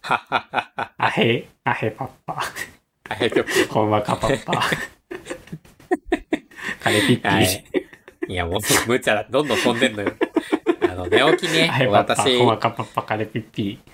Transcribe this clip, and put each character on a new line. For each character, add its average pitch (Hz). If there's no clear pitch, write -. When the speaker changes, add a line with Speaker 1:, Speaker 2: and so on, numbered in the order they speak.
Speaker 1:
は 123
は -
は -
は。 -
Speaker 2:
ア 110
ヘ、 117
ア 120
ヘ -
パ -
ッ 120
パ。 -
Speaker 1:
ア -
ヘ 117
ピ -
ョ 117
ッ -
ピ -
ョ。 -
Speaker 2:
ほ 107
ん 107
わ 107
か 117
パ 113
ッ 135
パ。 -
Speaker 1:
<laughs> -
Speaker 2:
カ -
レ 107
ピ 123
ッ -
ピ。 -
Speaker 1:
は 98
い。 92
い 101
や、 87
も 85
う、 -
無 120
茶 113
だ。 104
ど 139
ん 147
ど 113
ん -
飛 120
ん 117
で 127
ん 110
の 104
よ。 98
あ -
の、 90
寝 90
起 175
き 160
ね、 160
Speaker 2:
ア -
ヘ 131
パ 101
ッ 107
パ、 117
Speaker 1:
私。 123
Speaker 2:
ほ 120
ん -
わ 110
か 117
パ 120
ッ 113
パ、 -
カ 113
レ 107
ピ 110
ッ 113
ピ。 107